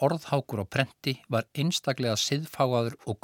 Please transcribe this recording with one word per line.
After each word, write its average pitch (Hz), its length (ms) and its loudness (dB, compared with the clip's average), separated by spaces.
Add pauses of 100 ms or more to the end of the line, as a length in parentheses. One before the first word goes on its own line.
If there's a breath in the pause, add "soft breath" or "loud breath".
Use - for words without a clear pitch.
orðhákur 143 560 0
á 95 40 -2
prenti - 500 -2 (180)
var 113 140 0 (100)
einstaklega 131 640 0
siðfágaður 127 800 0 (120)
og 110 140 -4